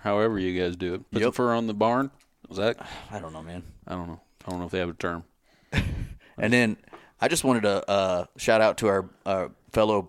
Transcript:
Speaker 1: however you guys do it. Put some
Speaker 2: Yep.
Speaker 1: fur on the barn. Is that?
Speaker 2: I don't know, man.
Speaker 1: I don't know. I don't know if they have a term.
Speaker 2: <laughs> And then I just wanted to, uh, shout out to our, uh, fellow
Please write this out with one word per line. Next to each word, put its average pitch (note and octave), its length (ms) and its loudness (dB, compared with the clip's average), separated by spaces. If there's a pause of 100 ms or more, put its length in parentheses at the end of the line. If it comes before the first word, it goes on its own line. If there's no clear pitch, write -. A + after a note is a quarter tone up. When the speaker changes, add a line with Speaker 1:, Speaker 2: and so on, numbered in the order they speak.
Speaker 1:
however G#2+ 340 2
you F#2 220 0
guys F2+ 160 0
do F2 180 -4
it. G2 60 -6 (120)
Put - 80 -12
some A2 100 4
Speaker 2:
Yep. A#2 40 -4
Speaker 1:
fur A#2+ 220 2
on A#2 100 0
the A2 80 -2
barn. A#2+ 380 2 (400)
Is F#2 60 -8
that? G#2+ 200 0 (340)
Speaker 2:
I G#2 80 -10
don't D#2+ 140 -14
know, D#2+ 80 -14
man. E2+ 220 -12 (240)
Speaker 1:
I F2+ 80 -8
don't F2 120 -8
know. E2+ 140 -14 (240)
I F#2 60 -8
don't F2+ 80 -4
know F2 80 -6
if E2 40 -10
they F2+ 80 -2
have F2 100 -2
a E2+ 40 -10
term. E2+ 300 -6 (500)
Speaker 2:
<laughs> - 100 0 (560)
And A2 140 2
then A#2+ 240 2 (420)
I A#2+ 100 2
just E3 140 0
wanted B2 200 4
to, G2 260 0
uh, F#2 360 2 (120)
shout A2+ 240 4
out A2 160 4
to A2+ 120 0
our, F#2+ 200 0 (160)
uh, F#2+ 220 -2 (260)
fellow G#2+ 360 2